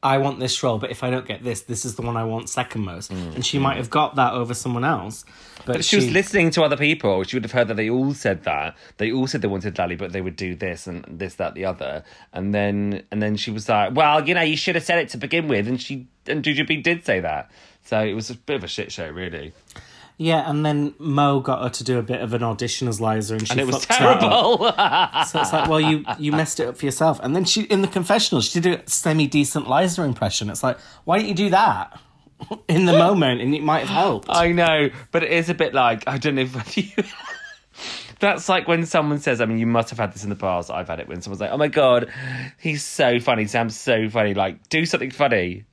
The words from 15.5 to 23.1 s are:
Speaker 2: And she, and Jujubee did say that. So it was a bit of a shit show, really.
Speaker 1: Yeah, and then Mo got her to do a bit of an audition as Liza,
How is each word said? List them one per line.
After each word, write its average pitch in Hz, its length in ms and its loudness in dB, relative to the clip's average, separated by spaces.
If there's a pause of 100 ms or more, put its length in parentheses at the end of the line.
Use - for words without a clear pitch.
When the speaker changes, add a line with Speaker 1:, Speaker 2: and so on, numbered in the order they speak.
Speaker 2:
And 123 120 -2
she, 131 280 -10 (200)
and 147 160 -2
Jujubee 147 380 -2
did 170 240 -2
say 98 140 0
that. 76 320 -6 (340)
So 110 160 0
it 107 120 -2
was 110 180 -6
a 120 40 -10
bit 139 200 -6
of - 80 -6
a - 40 -12
shit - 240 -8
show, 85 180 -10
really. 80 440 -10 (640)
Speaker 1:
Yeah, 160 300 2
and 151 160 0
then 147 360 0
Mo 143 400 2
got 131 240 -2
her 123 60 0
to 123 140 -10
do 123 140 0
a 120 60 0
bit 120 180 -4
of 113 140 -4
an 117 80 0
audition 117 440 -4
as 110 140 -2
Liza, 110 340 0